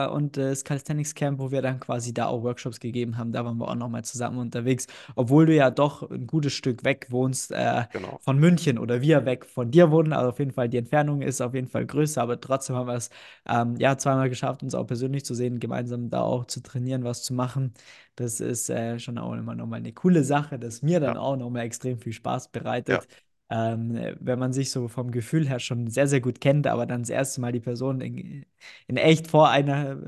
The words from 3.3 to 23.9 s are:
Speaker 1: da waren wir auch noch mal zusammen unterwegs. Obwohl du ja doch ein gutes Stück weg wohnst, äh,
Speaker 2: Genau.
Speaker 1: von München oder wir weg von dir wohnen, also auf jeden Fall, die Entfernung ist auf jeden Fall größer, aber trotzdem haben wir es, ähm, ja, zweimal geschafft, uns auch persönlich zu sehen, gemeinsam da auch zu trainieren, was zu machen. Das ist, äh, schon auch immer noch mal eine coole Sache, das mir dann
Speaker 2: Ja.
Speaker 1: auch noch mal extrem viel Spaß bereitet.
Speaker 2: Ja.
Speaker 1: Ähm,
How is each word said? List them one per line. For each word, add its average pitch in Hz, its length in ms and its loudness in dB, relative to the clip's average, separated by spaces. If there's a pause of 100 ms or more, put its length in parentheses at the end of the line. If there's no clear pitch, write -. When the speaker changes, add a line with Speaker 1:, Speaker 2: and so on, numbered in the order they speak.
Speaker 1:
da 120 120 -4
waren 117 140 -4
wir 117 100 -4
auch - 80 -4
noch 120 140 -4
mal 117 140 -6
zusammen 120 340 -6
unterwegs. 123 480 -2 (300)
Obwohl 135 320 6
du 160 80 6
ja 135 160 6
doch 143 400 0
ein 123 160 -8
gutes 147 260 0
Stück 120 300 -4
weg 139 260 0
wohnst, 127 420 -2
äh, 120 420 0
Speaker 2:
Genau. 95 280 -10
Speaker 1:
von 135 180 2
München 156 380 6
oder 117 240 0
wir 143 240 6
weg 127 200 -2
von 120 260 -4
dir 170 200 10
wohnen, 156 220 6
also 123 160 2
auf 117 100 -2
jeden 139 120 -2
Fall, 123 180 0
die 120 80 0
Entfernung 147 440 2
ist 131 200 -2
auf 123 140 -2
jeden 131 120 -4
Fall 131 180 -4
größer, 147 360 0
aber 120 180 -2
trotzdem 135 360 -4
haben 123 120 -2
wir 120 80 -2
es, 120 140 -6 (380)
ähm, 120 300 0
ja, 135 200 4
zweimal 131 320 2
geschafft, 131 340 -4
uns 131 120 -4
auch 123 100 -2
persönlich 131 400 -4
zu - 80 -6
sehen, 120 260 -2
gemeinsam 120 500 -6
da 123 120 -2
auch 123 240 -2
zu - 160 -10
trainieren, 127 420 -4
was 120 200 -6
zu - 100 -6
machen. 123 400 -2 (420)
Das 120 240 -6
ist, 117 300 -4
äh, 117 300 -4
schon 117 180 -8
auch 117 160 -6
immer 117 220 -8
noch 117 120 -10
mal 113 100 -8
eine 117 160 -10
coole 175 300 6
Sache, 143 360 0
das 117 220 -12
mir 165 180 2
dann 143 160 0
Speaker 2:
Ja. - 20 -6
Speaker 1:
auch 131 200 -2
noch 123 120 -8
mal 123 120 -4
extrem 120 380 -6
viel 113 140 -8
Spaß 123 380 -6
bereitet. 143 160 -8 (220)
Speaker 2:
Ja. 92 180 -2 (420)
Speaker 1:
Ähm, 113 680 -4